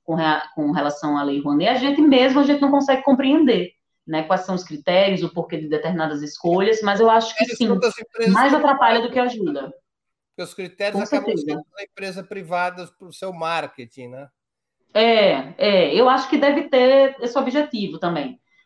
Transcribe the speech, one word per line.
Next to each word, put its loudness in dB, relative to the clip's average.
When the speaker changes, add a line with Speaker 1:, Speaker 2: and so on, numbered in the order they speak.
Speaker 1:
com -4
rea-, 0
com -2
relação -2
à -2
Lei -4
Rouanet, 0
a 2
gente 0
mesmo, 4
a 4
gente 0
não 2
consegue 2
compreender, 2
né, -4
quais 0
são -6
os -6
critérios, 0
o -4
porquê -6
de -8
determinadas -4
escolhas, 0
mas 0
eu 6
acho 2
que 0
Speaker 2:
Eles -4
Speaker 1:
sim, 0
Speaker 2:
são 2
das -2
empresas 0
Speaker 1:
mais 4
atrapalha 2
Speaker 2:
privadas. -
Speaker 1:
do -4
que -2
ajuda. -4
Speaker 2:
Porque -12
os -16
critérios -6
Speaker 1:
Com -2
Speaker 2:
acabam -2
Speaker 1:
certeza. -6
Speaker 2:
sendo -8
da -14
empresa -12
privada -6
pro -20
seu -10
marketing, -8
né? -18
Speaker 1:
É, 2
é, 2
eu 4
acho 0
que 0
deve 0
ter 4
esse -6
objetivo -2
também, -6